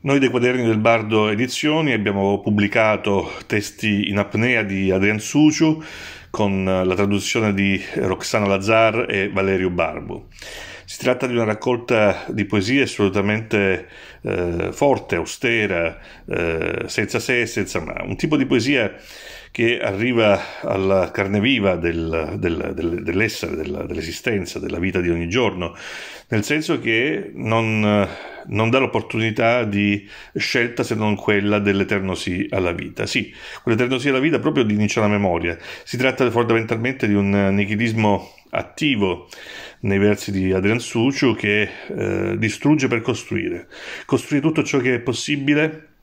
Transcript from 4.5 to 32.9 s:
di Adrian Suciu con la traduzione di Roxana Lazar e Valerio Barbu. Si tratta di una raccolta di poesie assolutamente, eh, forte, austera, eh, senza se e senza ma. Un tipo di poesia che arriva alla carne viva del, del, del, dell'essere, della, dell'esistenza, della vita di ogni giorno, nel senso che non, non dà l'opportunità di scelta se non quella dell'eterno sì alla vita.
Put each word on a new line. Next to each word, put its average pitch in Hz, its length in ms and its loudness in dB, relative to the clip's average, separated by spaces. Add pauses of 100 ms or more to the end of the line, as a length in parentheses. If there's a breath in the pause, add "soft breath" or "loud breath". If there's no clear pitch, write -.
di 95 280 0
Adrian 101 300 2
Suciu 151 580 4 (520 loud breath)
con 98 340 0
la 92 300 2
traduzione 101 580 0
di 98 260 2 (180)
Roxana 101 500 0
Lazar 110 640 2
e 101 180 -2
Valerio 95 400 0
Barbu. 80 600 -4 (580 loud breath)
Si - 140 -14
tratta - 260 0
di 120 80 -2
una 117 100 2
raccolta 110 840 2
di 101 180 -2
poesie 110 380 2
assolutamente, 101 1040 0 (340 loud breath)
eh, 87 500 -2
forte, 131 440 0
austera, 90 840 -2 (280 loud breath)
eh, 85 600 -2
senza 113 320 -2
se 120 240 0
e 110 40 0
senza 95 340 -4
ma. - 220 -8
Un 104 140 -6
tipo 156 220 0
di 135 80 2
poesia 123 480 0 (580 loud breath)
che 117 280 2
arriva 110 840 2
alla 95 480 2
carne 101 300 0
viva 101 360 2
del, 82 640 -2
del, 85 360 -2
del, 82 280 -4
dell'essere, 87 520 -2
della, 80 300 -6
dell'esistenza, 85 720 -6
della 85 200 -6
vita 90 220 0
di 87 100 0
ogni 85 180 -2
giorno, 92 480 -2 (520 loud breath)
nel 107 160 0
senso 156 340 -2
che 135 560 -2
non, 110 720 2 (380 loud breath)
non 110 240 0
dà 131 80 4
l'opportunità 117 840 0
di 101 440 0 (260 loud breath)
scelta 120 500 -2
se 113 100 -2
non 107 220 0
quella 104 420 2
dell'eterno 98 560 0
sì 92 360 -4
alla 90 220 0
vita. 87 340 -6